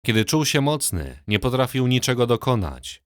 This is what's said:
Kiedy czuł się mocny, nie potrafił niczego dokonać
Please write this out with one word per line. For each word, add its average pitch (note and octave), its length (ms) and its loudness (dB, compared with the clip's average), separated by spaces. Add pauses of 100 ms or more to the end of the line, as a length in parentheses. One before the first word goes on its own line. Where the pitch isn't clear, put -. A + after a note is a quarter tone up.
Kiedy A2 200 4
czuł D#3 200 0
się C#3+ 160 0
mocny, F#2 640 -4
nie G#2 120 2
potrafił B2+ 480 0
niczego B2 400 2
dokonać G#2+ 800 -2